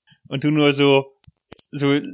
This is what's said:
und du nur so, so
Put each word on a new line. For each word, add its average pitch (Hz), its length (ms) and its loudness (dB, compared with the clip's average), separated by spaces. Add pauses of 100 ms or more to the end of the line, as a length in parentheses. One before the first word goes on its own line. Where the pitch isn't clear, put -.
(280)
und 135 160 -8
du 151 80 0
nur 147 220 2
so, 139 420 2 (560)
so 143 260 -2 (160)